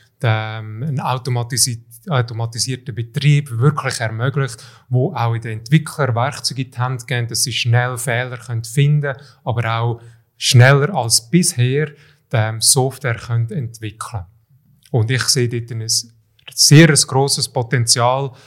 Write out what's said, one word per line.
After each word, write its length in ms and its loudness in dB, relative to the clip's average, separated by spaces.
ähm, 640 -2
ein 160 -4
automatisi-, 840 -2
automatisierter 840 -4
Betrieb 640 0
wirklich 420 0
ermöglicht, 640 -4
wo 260 0
auch 200 0
in 60 -4
den 180 -8
Entwicklern 560 0
Werkzeuge 480 -4
in 80 -8
die 80 -14
Hand 300 -4
geben, 180 -2
dass 160 -4
sie 100 -4
schnell 460 2
Fehler 400 -4
können 240 -6
finden, 520 0
aber 380 -2
auch 200 -2
schneller 580 4
als 340 -2
bisher, 640 0
ähm, 280 0
Software 560 0
können 340 -2
entwickeln. 760 -10
Und 180 2
ich 120 0
sehe 260 0
dort 240 -6
ein 160 -8
sehr 340 8
ein 60 4
grosses 540 0
Potenzial 840 0